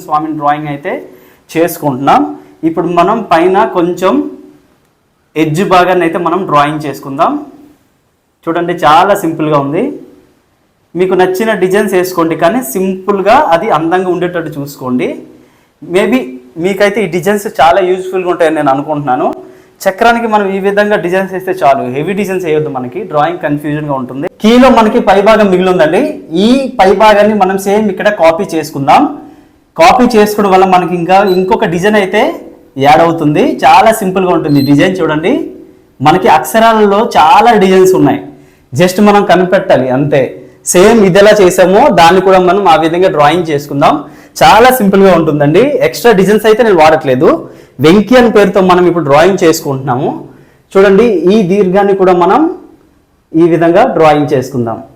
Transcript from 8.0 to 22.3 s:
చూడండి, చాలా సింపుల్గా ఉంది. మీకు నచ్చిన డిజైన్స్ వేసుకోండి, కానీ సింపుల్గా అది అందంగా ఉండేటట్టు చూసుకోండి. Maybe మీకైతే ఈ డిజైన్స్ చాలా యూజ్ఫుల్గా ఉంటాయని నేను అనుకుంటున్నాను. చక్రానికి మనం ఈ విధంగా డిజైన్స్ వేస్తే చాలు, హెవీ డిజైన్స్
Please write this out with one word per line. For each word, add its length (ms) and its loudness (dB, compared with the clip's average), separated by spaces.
చూడండి, 300 -4
చాలా 280 2
సింపుల్గా 420 -2
ఉంది. 180 -4
మీకు 200 0
నచ్చిన 300 -2
డిజైన్స్ 360 0
వేసుకోండి, 440 -2
కానీ 180 0
సింపుల్గా 640 -2
అది 140 -4
అందంగా 360 -2
ఉండేటట్టు 440 -6
చూసుకోండి. 500 -6
Maybe 240 0
మీకైతే 400 -2
ఈ 100 -4
డిజైన్స్ 320 -4
చాలా 200 4
యూజ్ఫుల్గా 420 -4
ఉంటాయని 260 -2
నేను 140 -2
అనుకుంటున్నాను. 560 -4
చక్రానికి 480 0
మనం 140 0
ఈ 100 -4
విధంగా 380 0
డిజైన్స్ 320 -4
వేస్తే 240 -6
చాలు, 220 2
హెవీ 240 -4
డిజైన్స్ 300 -4